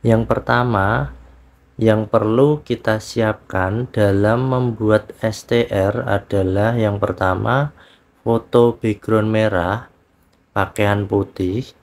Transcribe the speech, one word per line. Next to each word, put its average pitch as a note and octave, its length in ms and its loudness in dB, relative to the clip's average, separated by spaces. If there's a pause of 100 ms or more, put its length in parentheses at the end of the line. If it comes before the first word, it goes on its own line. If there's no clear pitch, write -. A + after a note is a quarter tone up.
Yang A2+ 240 2
pertama, A#2+ 800 0 (640)
yang A2 320 2
perlu A#2+ 560 2
kita A2 380 -4
siapkan G#2+ 880 -2
dalam G#2 540 2
membuat A2+ 760 0
S A2+ 240 -4
T A#2 240 0
R G#2 380 0
adalah G2+ 720 0
yang G2+ 240 0
pertama, G#2 720 -2 (480)
foto A#2 560 2
background A2 560 -2
merah, G#2 560 0 (640)
pakaian G2+ 560 -2
putih. G2 720 -4